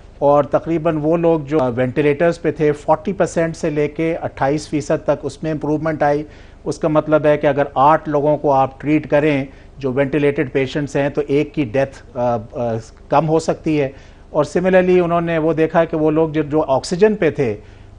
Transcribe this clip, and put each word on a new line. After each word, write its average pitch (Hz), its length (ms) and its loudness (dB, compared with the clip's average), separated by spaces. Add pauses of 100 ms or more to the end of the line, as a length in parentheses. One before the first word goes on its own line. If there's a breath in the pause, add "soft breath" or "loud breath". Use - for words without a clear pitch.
(220 loud breath)
और 143 220 4
तकरीबन 160 520 -2
वो 156 200 0
लोग 165 300 0
जो 151 120 0 (120)
ventilators 143 680 0
पे 156 140 -2
थे, 151 200 0
फ़ोर्टी 156 400 -2
परसेंट 165 420 -2
से 165 160 -4
लेके 147 440 -2
अट्ठाईस 143 540 -4
फीसद 151 260 -2
तक 151 300 -2
उसमें 156 260 -8
improvement 151 520 -4
आई। 147 220 2 (420 loud breath)
उसका 160 220 -4
मतलब 151 380 2
है 151 100 4
कि 151 100 -2
अगर 139 220 0 (100)
आठ 156 300 4
लोगों 147 280 0
को 147 140 0
आप 131 300 2
treat 147 260 0
करें 143 420 0 (300 loud breath)
जो 135 140 -4
ventilated 143 600 0
patients 139 440 -2
हैं, 139 140 0
तो 147 120 -2
एक 147 300 -2
की 151 120 -2
death, 131 220 0
अ, - 300 -14
अ, 120 600 -4 (320)
कम 147 140 4
हो 160 140 2
सकती 160 380 -2
है। 135 160 -2 (420 loud breath)
और 147 100 2
similarly 185 560 2
उन्होंने 170 380 0
वो 156 160 0
देखा 160 300 2
कि 165 120 -4
वो 156 140 2
लोग 156 220 0
जो, 151 100 0
जो 143 160 -4
oxygen 170 560 2
पे 175 160 0
थे, 131 220 -2 (460 loud breath)